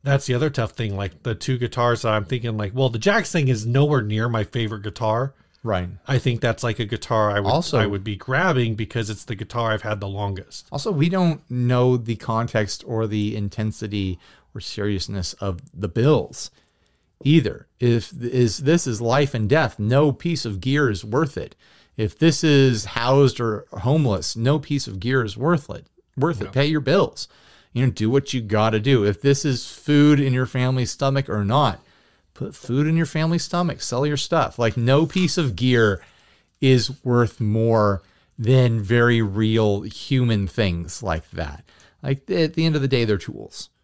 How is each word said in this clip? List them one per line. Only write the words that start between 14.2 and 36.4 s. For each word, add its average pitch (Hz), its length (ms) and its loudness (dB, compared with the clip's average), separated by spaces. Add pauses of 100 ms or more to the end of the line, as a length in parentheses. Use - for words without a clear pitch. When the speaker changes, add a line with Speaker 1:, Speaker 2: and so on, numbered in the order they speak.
Speaker 2:
or - 80 -12
seriousness 101 760 -6
of 95 260 -6 (120)
the 92 140 -6
bills 120 640 0 (720)
either. 143 420 2 (140)
If 120 340 0
is, 120 460 0
this 156 260 2
is 113 160 -4
life 135 320 0
and 107 160 -2
death, 139 300 2
no 131 320 4
piece 170 340 -4
of 101 160 -6
gear 139 300 2
is 92 120 -6
worth 131 340 -2
it. - 180 -10 (420)
If 107 220 -4
this 156 240 2
is 135 420 4
housed 131 540 2
or 113 320 -4
homeless, 120 640 -2
no 131 240 0
piece 143 260 -6
of 95 140 -10
gear 123 260 0
is 104 100 -8
worth 143 360 -2
it. - 160 -14 (280)
Worth 139 260 -2
it. - 40 -6
Speaker 1:
No. - 60 -14
Speaker 2:
Pay 139 160 2
your 156 140 0
bills. 160 460 0 (460)
You 131 120 0
know, 123 60 2
do 110 180 -2
what 139 240 0
you 127 80 -2
gotta 107 380 2
do. 120 240 2
If 101 180 0
this 139 240 2
is 135 260 -2
food 147 480 4
in 135 140 2
your 127 120 0
family's 127 460 -2
stomach 135 380 0
or 104 140 0
not, 113 380 2 (520)
put - 220 -10
food 135 320 -2
in 160 100 2
your 165 80 2
family's 165 380 -2
stomach. 175 380 -4
Sell 127 240 -2
your 147 120 -2
stuff. 143 420 -2
Like, 113 180 2
no 131 280 4
piece 185 320 0
of 131 180 0
gear 113 460 4 (600)